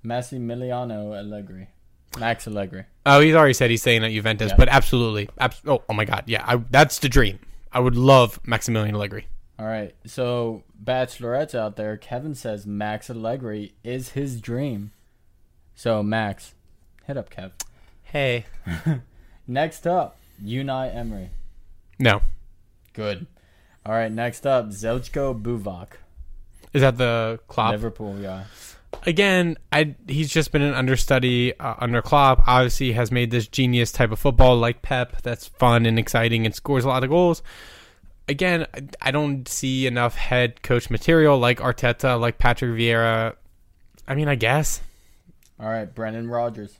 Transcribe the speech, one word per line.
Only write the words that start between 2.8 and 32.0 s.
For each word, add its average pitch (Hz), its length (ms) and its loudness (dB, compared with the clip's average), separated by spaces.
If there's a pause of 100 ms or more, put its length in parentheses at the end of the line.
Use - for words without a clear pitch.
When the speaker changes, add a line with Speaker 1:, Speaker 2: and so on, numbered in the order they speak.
Speaker 2:
Oh, 143 140 8
he's 156 140 6
already 147 200 6
said 123 160 2
he's 113 100 0
staying 113 240 2
at 113 60 0
Juventus, 110 400 -2
Speaker 1:
Yeah. - 60 4
Speaker 2:
but - 120 10
absolutely. 117 600 2 (100)
Abs-, 127 280 -4
oh, 139 220 0
oh 113 60 -4
my 107 100 0
God, - 220 -4
yeah, 113 200 -4
I, 123 100 2 (140)
that's 147 280 6
the 143 100 -2
dream. 110 300 4 (340)
I 127 80 0
would 123 160 2
love 127 480 6
Maximilian 110 500 -2
Allegri. 104 320 -8 (320)
Speaker 1:
All 110 80 -10
right, 110 280 -8 (100)
so 120 580 -6 (200)
bachelorettes 127 720 -4
out 107 220 -4
there, 107 200 -6
Kevin 139 380 -10
says 107 320 -10
Max 104 420 -8
Allegri 113 760 -8
is 123 280 -10
his 135 300 -8
dream. 117 520 -8 (840)
So, 110 280 -2
Max, 107 520 -4 (520)
hit 139 100 -10
up 120 140 -12
Kev. 92 220 -16 (500)
Speaker 2:
Hey. 127 420 -2 (220)
Speaker 1:
<laughs> - 800 -8
Next 151 400 -4
up, 143 320 -2 (260)
Unai 131 500 -6
Emery. 110 360 -10 (680)
Speaker 2:
No. 107 220 4 (720)
Speaker 1:
Good. 104 340 -8 (600)
All 110 60 -6
right, 113 200 -2
next 117 340 -6
up, 127 220 2
Zeljko 117 720 -6
Buvac. 101 480 -6 (840)
Speaker 2:
Is 135 100 2
that 127 160 4
the 113 500 -2
Klopp? 113 240 0
Speaker 1:
Liverpool, 107 480 -8
yeah. 95 240 -10 (600)
Speaker 2:
Again, 180 520 0 (160)
I, 151 220 0 (120)
he's 143 240 -4
just 156 220 0
been 147 100 2
an 143 120 0
understudy, 127 840 2
uh, 123 200 -8
under 123 240 0